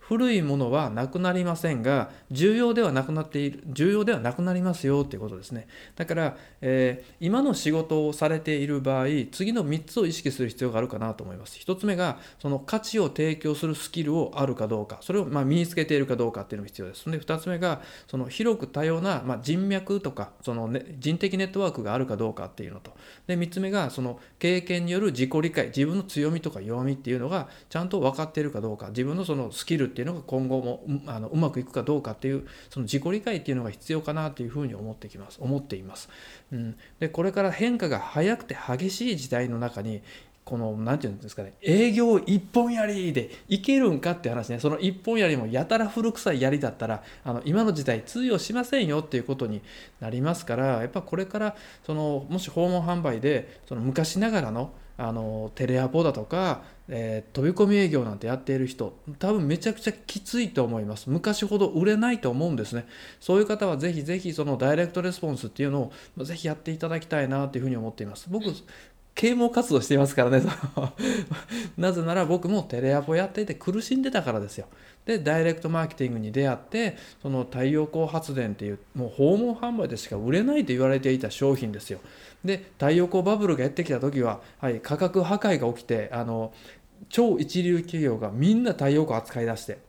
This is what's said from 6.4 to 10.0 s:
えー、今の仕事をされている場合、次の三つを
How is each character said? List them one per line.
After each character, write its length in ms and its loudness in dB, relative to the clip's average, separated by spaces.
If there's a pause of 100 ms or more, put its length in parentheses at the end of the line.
え 460 2
ー、 120 -20
今 220 2
の 120 4
仕 180 0
事 360 2
を 60 -2
さ 140 0
れ 120 2
て 160 0
い 120 0
る 140 0
場 220 2
合、 40 2 (240)
次 220 -2
の 100 0
三 160 0
つ 200 -4
を 60 4